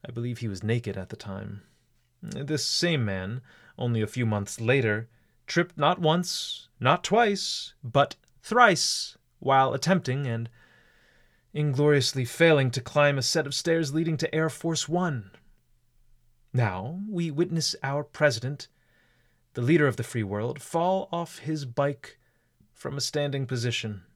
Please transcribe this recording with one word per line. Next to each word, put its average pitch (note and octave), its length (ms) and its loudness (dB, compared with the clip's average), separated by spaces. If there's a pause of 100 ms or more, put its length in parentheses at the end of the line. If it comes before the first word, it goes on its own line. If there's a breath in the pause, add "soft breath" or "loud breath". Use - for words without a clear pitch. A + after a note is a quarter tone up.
I B2 40 -12
believe A#2 280 -6
he A#2 80 -4
was G2 140 -6
naked A2 360 -2
at F#2 120 -10
the - 60 -10
time. G2+ 460 -12 (600)
This C#3+ 440 -4
same D#3+ 400 0
man, G2 360 -4 (360 soft breath)
only A#2+ 240 0
a G#2 60 0
few B2 180 -4
months G#2 340 -2
later, A#2 480 0 (400)
tripped E3+ 300 -2
not D#3 220 2
once, - 680 -2 (120)
not C3+ 240 2
twice, G#3 800 0
but C#3 340 2 (280)
thrice, - 760 4 (220)
while C3 340 4
attempting C#3+ 540 0
and A#2 220 -4 (1040 soft breath)
ingloriously C#3+ 720 2
failing C#3+ 460 6
to A#2+ 100 -4
climb C#3+ 360 2
a B2+ 60 -2
set D3+ 240 0
of C#3 80 -6
stairs E3 380 0
leading D#3+ 240 0
to - 180 -2
Air D#3+ 140 2
Force E3 400 -4
One. D3+ 420 -2 (1200)
Now A#2 460 -2 (100)
we E3+ 220 -2
witness E3 500 -2
our C#3+ 220 -4
president, C#3 640 -2 (840)
the B2 80 -4
leader D3 260 4
of B2+ 80 0
the A#2+ 80 -4
free A2+ 200 -4
world, A2 380 -4
fall F#3 500 0
off E3+ 280 -6
his D3+ 260 -6
bike C#3 540 -4 (540)
from - 240 -10
a C3+ 40 -4
standing C#3 440 -2
position. A#2 580 -4 (120)